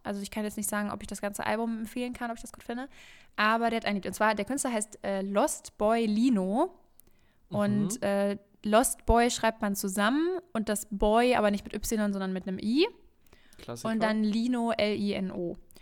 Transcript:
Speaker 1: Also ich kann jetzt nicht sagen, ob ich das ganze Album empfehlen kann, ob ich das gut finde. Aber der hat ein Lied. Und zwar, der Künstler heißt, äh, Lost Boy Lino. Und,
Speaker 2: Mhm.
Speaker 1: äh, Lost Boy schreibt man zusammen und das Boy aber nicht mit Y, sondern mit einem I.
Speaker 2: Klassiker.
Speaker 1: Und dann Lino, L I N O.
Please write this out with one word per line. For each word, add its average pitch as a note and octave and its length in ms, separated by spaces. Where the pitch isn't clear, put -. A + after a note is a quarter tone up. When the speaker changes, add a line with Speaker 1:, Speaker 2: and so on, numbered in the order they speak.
Speaker 1:
Also G3+ 180
ich G3+ 100
kann G#3+ 140
jetzt G#3 100
nicht G#3 140
sagen, G#3 220
ob G#3 100
ich G#3+ 80
das G3+ 100
ganze G#3 260
Album A3+ 340
empfehlen B3 340
kann, A#3+ 180
ob A#3 60
ich - 40
das - 120
gut - 100
finde. B3+ 240
Aber A3+ 340
der A3+ 80
hat A3 80
ein G3+ 100
Lied. F#3 100
Und F#3 80
zwar, G#3+ 200
der G#3 120
Künstler C4+ 260
heißt, G#3+ 320
äh, G3 200
Lost G3+ 540
Boy A3+ 280
Lino. A3 680
Und, G#3 500
Speaker 2:
Mhm. G3+ 80
Speaker 1:
äh, G3+ 300
Lost G#3+ 420
Boy A#3 240
schreibt A3+ 320
man G3+ 140
zusammen G#3 500
und A3 160
das G#3 200
Boy A3 460
aber G#3 160
nicht G3+ 140
mit - 80
Y, G#3+ 400
sondern F#3+ 180
mit F#3 160
einem F#3 120
I. C#4 280
Speaker 2:
Klassiker. A#2+ 340
Speaker 1:
Und A3 100
dann A3 220
Lino, A#3 480
L G#3 260
I G3+ 140
N F#3+ 180
O. F3 280